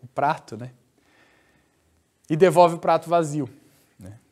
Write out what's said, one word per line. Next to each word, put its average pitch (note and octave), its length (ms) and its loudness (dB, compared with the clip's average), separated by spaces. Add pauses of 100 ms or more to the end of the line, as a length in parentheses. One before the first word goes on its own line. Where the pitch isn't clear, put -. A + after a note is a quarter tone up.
o B2+ 140 -20
prato, C#3+ 420 -6
né? B2 140 -16 (1600)
E D#3 80 -4
devolve E3+ 380 4
o E3 60 -8
prato E3 280 -2
vazio, D3+ 400 -2 (520)
né? G2+ 180 -20 (140)